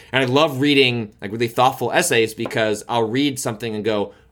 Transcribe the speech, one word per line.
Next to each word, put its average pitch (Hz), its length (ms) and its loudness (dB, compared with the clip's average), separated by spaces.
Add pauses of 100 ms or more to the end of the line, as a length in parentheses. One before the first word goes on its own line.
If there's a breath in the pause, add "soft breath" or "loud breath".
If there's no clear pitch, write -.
(120)
And 131 100 2
I 131 40 0
love 135 360 2
reading, 127 580 2
like, 98 100 -10
really 117 180 -2
thoughtful 127 440 0
essays 120 400 2
because 110 560 -2
I'll 117 180 0
read 131 320 -2
something 113 360 -6
and 107 100 -6
go, 104 300 -2 (180 loud breath)